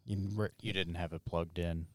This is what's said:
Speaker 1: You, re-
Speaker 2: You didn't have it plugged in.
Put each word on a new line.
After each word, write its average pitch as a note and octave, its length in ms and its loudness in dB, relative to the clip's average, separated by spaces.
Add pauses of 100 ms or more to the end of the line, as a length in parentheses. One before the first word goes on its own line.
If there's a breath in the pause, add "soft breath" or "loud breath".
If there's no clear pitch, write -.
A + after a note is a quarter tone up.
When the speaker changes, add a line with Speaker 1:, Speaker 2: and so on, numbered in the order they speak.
Speaker 1:
You, G#2 140 0 (160)
re- G#2+ 140 2 (140)
Speaker 2:
You G#2+ 100 0
didn't F2+ 240 2
have E2+ 160 -2
it D#2+ 120 -6
plugged E2+ 340 0
in. E2+ 360 0